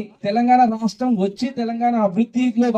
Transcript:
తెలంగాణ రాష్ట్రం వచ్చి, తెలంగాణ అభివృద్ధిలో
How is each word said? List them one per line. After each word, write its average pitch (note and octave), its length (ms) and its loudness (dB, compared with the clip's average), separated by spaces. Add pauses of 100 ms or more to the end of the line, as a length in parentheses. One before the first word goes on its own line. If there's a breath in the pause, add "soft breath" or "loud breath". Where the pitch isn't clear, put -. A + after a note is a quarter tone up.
(260)
తెలంగాణ A#3+ 340 4 (160)
రాష్ట్రం A#3 360 -2 (120)
వచ్చి, G3+ 220 -4 (140)
తెలంగాణ A#3 360 -2
అభివృద్ధిలో A3+ 800 0